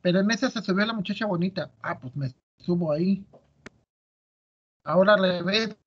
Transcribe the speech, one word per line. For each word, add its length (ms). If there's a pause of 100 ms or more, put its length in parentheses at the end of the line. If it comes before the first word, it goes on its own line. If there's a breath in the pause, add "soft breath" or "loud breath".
Pero 200
en 100
esa 180
se 140
subió 240
la 80
muchacha 320
bonita. 440 (120)
Ah, 180
pues 160
me 180 (220)
subo 340
ahí. 360 (1600)
Ahora 300
al 80
revés 560 (100)